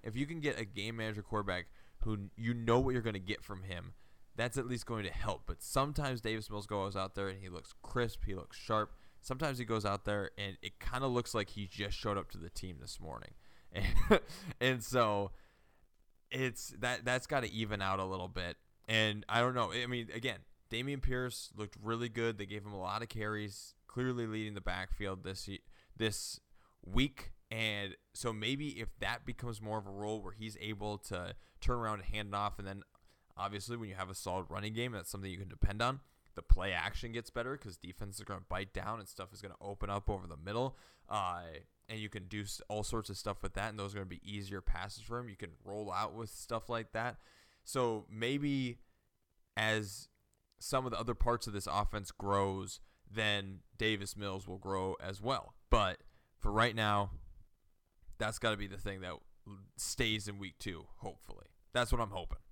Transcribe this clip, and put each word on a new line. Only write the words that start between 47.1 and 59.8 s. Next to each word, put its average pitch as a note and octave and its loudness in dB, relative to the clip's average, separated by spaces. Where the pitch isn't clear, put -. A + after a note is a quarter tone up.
So A#2 2
maybe C3 2
as A2 2
some C3 0
of A#2+ 0
the F#2 0
other A#2 0
parts A#2+ 4
of G#2+ -4
this G2 -4
offense G2+ 2
grows, G2 2
then G2+ 0
Davis G#2+ 0
Mills G2 -4
will F#2 -8
grow F#2+ 0
as F#2+ -6
well. A#2+ -2
But G2+ 6
for G#2 2
right A2 6
now, G#2 4
that's A2 0
gotta A2 4
be G2+ -4
the G2 -8
thing G2 -4
that F2+ -4
stays A2 0